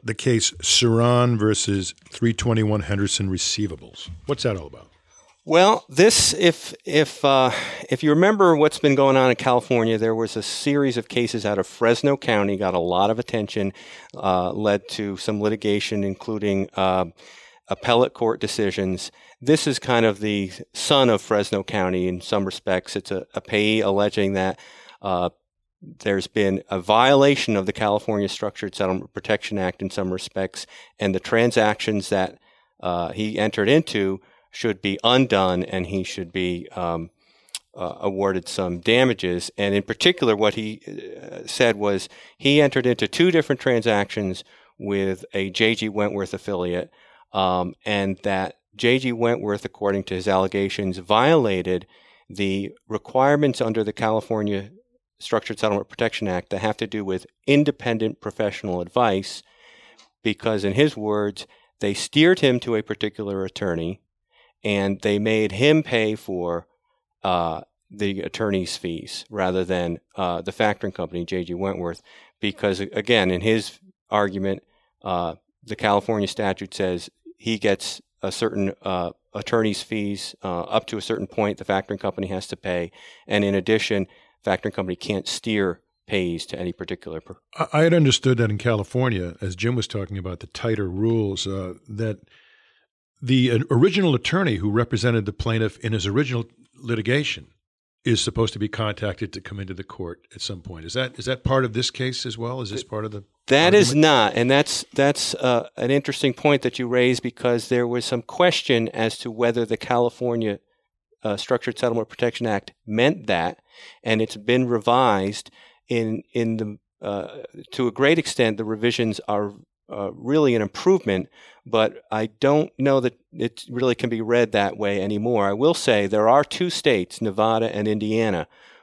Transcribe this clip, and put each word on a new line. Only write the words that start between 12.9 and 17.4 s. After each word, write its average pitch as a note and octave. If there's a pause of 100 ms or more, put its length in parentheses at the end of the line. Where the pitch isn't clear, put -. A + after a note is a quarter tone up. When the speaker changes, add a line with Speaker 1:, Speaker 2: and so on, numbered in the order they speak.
Speaker 2:
of A2
attention, G#2 (400)
uh, F#2
led G#2
to G2+
some G#2
litigation, G#2
including, G2
uh, F#2 (640)